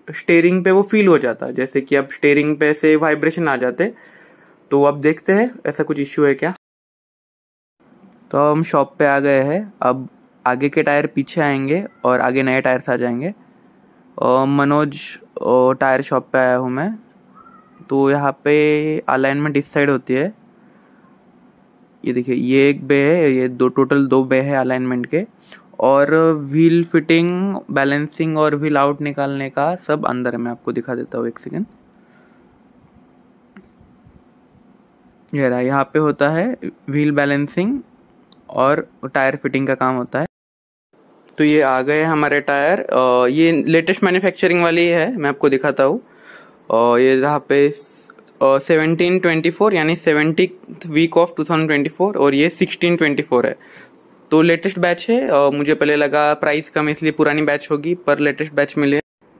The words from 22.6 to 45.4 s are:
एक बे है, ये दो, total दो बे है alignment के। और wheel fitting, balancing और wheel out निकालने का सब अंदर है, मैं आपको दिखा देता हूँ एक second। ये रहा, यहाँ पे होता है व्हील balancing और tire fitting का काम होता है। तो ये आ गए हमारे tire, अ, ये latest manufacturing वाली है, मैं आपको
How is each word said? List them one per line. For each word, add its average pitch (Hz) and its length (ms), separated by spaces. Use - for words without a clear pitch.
एक 135 180
बे 143 80
है, 147 360
ये 127 160
दो, 127 200
total 139 380
दो 131 180
बे 131 160
है 139 160
alignment 127 500
के। 175 200
और 139 340
wheel 160 520
fitting, 170 720
balancing 147 680
और 151 160
wheel 147 240
out 143 220
निकालने 139 500
का 151 260
सब 151 300
अंदर 123 260
है, 120 60
मैं 120 120
आपको 120 220
दिखा 120 220
देता 120 240
हूँ 117 100
एक 117 100
second। 180 280
ये 139 140
रहा, 123 120
यहाँ 135 240
पे - 140
होता 147 320
है 190 260
व्हील 147 240
balancing 143 680
और 139 380
tire 139 220
fitting 135 300
का 135 80
काम 131 220
होता 127 240
है। 165 60
तो 156 60
ये 151 180
आ 131 200
गए 151 200
हमारे 151 380
tire, 143 400
अ, 127 460
ये 160 260
latest 160 500
manufacturing 180 600
वाली 170 240
है, 175 300
मैं 147 140
आपको 143 180